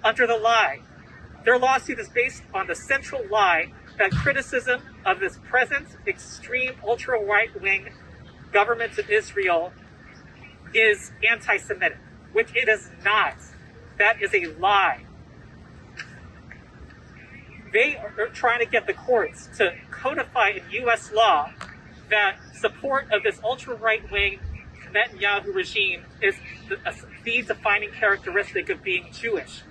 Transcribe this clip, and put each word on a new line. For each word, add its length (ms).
under 240
the 80
lie. 460
Their 120
lawsuit 420
is 100
based 340
on 140
the 80
central 540
lie 420
that 140
criticism 680
of 160
this 260
present 400
extreme 680
ultra-right-wing 1040
government 460
of 120
Israel 600
is 380
anti-Semitic, 720
which 220
it 120
is 220
not. 300
That 240
is 120
a 140
lie. 460
They 240
are 380
trying 260
to 60
get 220
the 60
courts 640
to 180
codify 580
in 220
U 180
S 220
law 400
that 280
support 580
of 120
this 200
ultra-right-wing 960
Netanyahu 600
regime 500
is 140
the, 60
a, 80
the 160
defining 500
characteristic 800
of 120
being 300
Jewish. 580